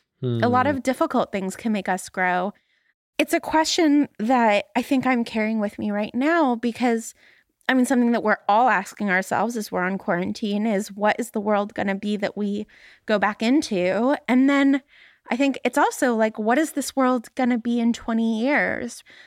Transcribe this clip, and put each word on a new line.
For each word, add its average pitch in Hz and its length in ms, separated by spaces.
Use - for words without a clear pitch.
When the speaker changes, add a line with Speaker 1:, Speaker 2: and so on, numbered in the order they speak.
Speaker 1:
A 120 240
lot 254 200
Speaker 2:
Hmm. 285 100
Speaker 1:
of 247 60
difficult 262 480
things 190 240
can 226 160
make 202 180
us 185 180
grow. 180 460
It's - 160
a 330 60
question 311 680
that 220 460
I 247 80
think 254 240
I'm 240 160
carrying 220 360
with 208 200
me 214 100
right 208 240
now 285 420
because, 233 600
I 262 60
mean, 254 140
something 247 240
that 226 120
we're 214 140
all 226 220
asking 202 400
ourselves 190 480
as 208 140
we're 185 120
on 190 140
quarantine 202 720
is, 208 240
what 202 280
is 240 120
the 220 100
world 208 320
gonna 196 220
be 208 220
that 202 200
we 208 300
go 214 100
back 196 240
into? 226 760
And 254 220
then 277 340
I 233 60
think 277 260
it's 247 140
also, 294 360
like, 220 240
what 220 220
is 320 140
this - 220
world 254 380
gonna 247 240
be 240 220
in 233 140
twenty 226 480
years? 233 640